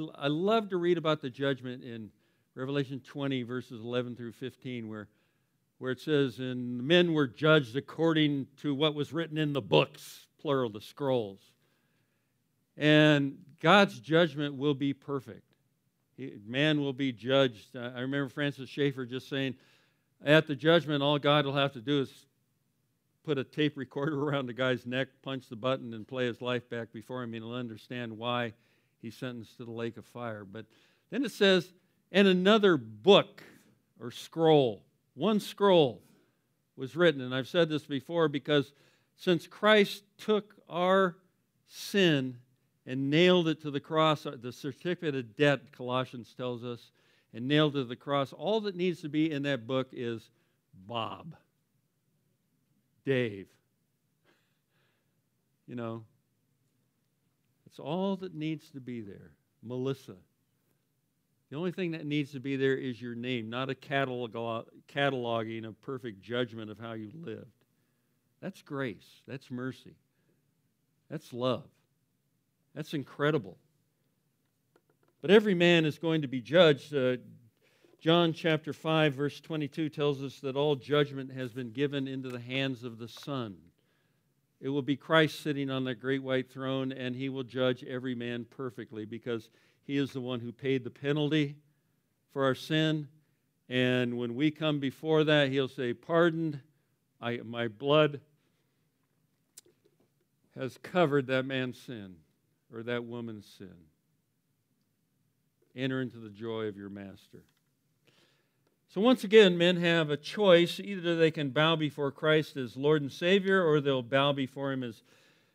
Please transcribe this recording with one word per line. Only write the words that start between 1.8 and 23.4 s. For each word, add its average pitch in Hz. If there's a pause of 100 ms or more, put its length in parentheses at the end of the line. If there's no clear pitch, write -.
in 113 (440)
Revelation 135
twenty, 139
verses 120
eleven 120
through 117
fifteen, 123
where, 107 (680)
where 127
it 123
says, 139
"And 123
men 175
were 147
judged 143
according 151 (100)
to 143
what 147
was 147
written 160
in 147
the 131
books," - (120)
plural, 135
the 104
scrolls. 120 (1400)
And 151 (220)
God's 196
judgment 143
will 143
be 139
perfect. 131 (720)
He, 131 (120)
man 147
will 139
be 131
judged. 120
I, 120
I 123
remember 135
Francis 139
Schaeffer 135
just 127
saying, 135 (680)
"At 156
the 147
judgment, 147
all 147
God 143
will 139
have 139
to 120
do 143
is - (1000)
put 147
a 123